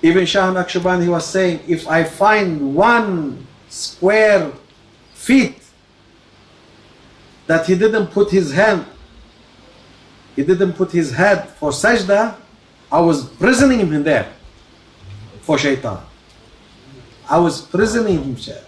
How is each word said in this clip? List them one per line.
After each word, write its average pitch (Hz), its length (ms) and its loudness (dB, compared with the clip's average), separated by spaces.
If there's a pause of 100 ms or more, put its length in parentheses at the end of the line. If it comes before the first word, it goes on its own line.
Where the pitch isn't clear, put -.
Even 170 240 4
Shah 185 280 0
Naqshband, 180 480 -2
he 175 80 0
was 170 160 -2
saying, 180 420 -2
"If 165 200 -4
I 165 160 2
find 165 720 0
one 190 720 0 (220)
square 202 840 0 (600)
feet - 440 2 (1900)
that 160 180 0
he 185 100 2
didn't 214 320 0
put 202 220 0
his 170 240 0
hand, 196 320 0 (1500)
he 139 80 -2
didn't 180 300 0
put 180 180 -4
his 165 200 -2
head 185 460 0
for 147 140 -4
sajda, 208 640 0 (560)
I - 80 2
was 156 260 0
prisoning 247 540 2
him 170 140 0
in 147 100 -2
there 135 240 0 (1120)
for 151 160 -2
shaitan. 131 420 -4 (1300)
I 165 120 2
was 165 220 0
prisoning 214 600 0
him, 135 140 -8
Shah." - 320 -16